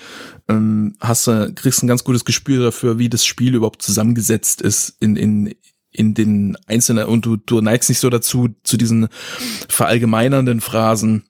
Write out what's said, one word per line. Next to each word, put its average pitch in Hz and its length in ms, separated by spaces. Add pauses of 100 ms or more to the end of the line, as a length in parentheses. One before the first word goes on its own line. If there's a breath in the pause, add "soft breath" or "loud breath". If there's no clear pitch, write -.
(480 loud breath)
ähm, 110 520
hast 113 280
du, 107 260
kriegst - 300
ein 127 40
ganz 123 160
gutes 123 220
Gespür 127 400
dafür, 113 320
wie 120 120
das 117 160
Spiel 127 300
überhaupt 110 280
zusammengesetzt 107 800
ist - 360
in, 107 160
in, 104 380 (380)
in 110 240
den 104 420 (100)
einzelnen, 113 400
und 113 180
du, 113 120
du 113 240
neigst 107 280
nicht 123 100
so 131 120
dazu, 123 380 (140)
zu - 140
diesen 113 300 (600 loud breath)
verallgemeinernden 117 920
Phrasen 110 680